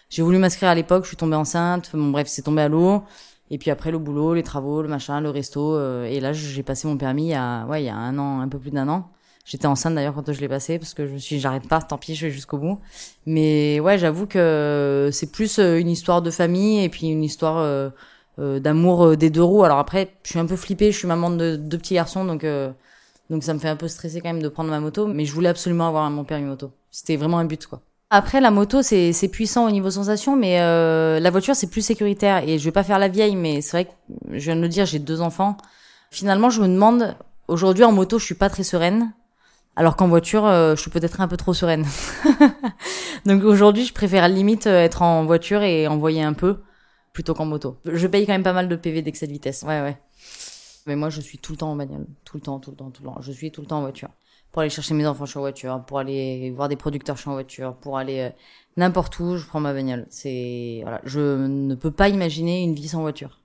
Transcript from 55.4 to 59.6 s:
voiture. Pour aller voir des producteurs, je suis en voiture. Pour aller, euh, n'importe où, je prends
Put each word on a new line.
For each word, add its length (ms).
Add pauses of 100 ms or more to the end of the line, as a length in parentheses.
voiture. 440
Pour 120
aller 580
voir 120
des 80
producteurs, 400
je 40
suis 100
en 40
voiture. 400
Pour 240
aller, 200
euh, 120 (460)
n'importe 440
où, 160
je 100
prends 140